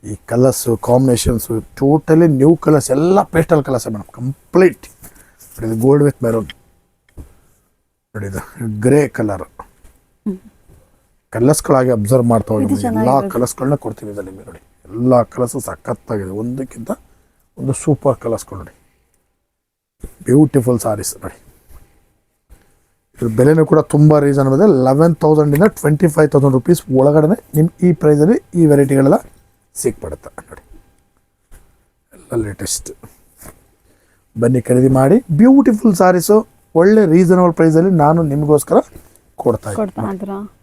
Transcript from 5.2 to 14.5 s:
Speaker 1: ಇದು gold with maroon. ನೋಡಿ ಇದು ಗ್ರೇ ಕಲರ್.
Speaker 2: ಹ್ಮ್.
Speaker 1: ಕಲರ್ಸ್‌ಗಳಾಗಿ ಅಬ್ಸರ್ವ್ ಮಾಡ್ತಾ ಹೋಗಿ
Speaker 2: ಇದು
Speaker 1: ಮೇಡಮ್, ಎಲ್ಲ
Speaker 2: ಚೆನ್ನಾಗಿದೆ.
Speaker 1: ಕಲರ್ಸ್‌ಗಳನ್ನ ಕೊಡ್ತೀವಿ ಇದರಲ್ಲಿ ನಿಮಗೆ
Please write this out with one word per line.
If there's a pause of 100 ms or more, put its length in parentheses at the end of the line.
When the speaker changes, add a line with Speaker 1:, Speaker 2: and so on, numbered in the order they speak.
Speaker 1:
ಇದು (100)
gold
with
maroon. (1700)
ನೋಡಿ
ಇದು (420)
ಗ್ರೇ (180)
ಕಲರ್. (840)
Speaker 2:
ಹ್ಮ್. (1000)
Speaker 1:
ಕಲರ್ಸ್‌ಗಳಾಗಿ
ಅಬ್ಸರ್ವ್
ಮಾಡ್ತಾ
ಹೋಗಿ
Speaker 2:
ಇದು
Speaker 1:
ಮೇಡಮ್,
ಎಲ್ಲ
Speaker 2:
ಚೆನ್ನಾಗಿದೆ.
Speaker 1:
ಕಲರ್ಸ್‌ಗಳನ್ನ
ಕೊಡ್ತೀವಿ
ಇದರಲ್ಲಿ
ನಿಮಗೆ